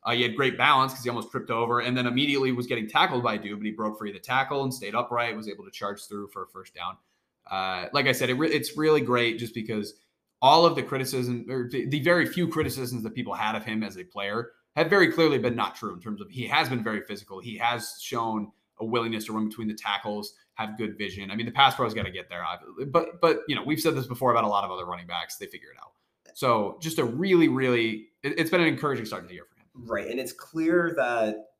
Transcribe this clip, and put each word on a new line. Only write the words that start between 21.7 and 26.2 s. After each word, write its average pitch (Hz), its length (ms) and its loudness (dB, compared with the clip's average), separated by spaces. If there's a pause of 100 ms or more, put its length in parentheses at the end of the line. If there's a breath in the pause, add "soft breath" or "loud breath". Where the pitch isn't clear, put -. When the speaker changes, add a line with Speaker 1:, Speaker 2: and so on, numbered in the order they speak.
Speaker 1:
pro's 113 180 0
gotta 101 180 -4
get 92 180 -12
there, 87 140 -8
obviously. 87 420 -8
But, 165 360 0
but, 165 260 4
you 143 80 0
know, 92 80 -2
we've 147 160 0
said 151 160 2
this 131 120 -4
before 123 240 2
about 117 120 4
a 107 40 2
lot 101 160 2
of 95 80 -6
other 92 140 -8
running 87 220 -8
backs. 87 300 -8
They 101 80 -10
figure 76 240 -16
it 64 100 -20
out. - 120 -20 (420)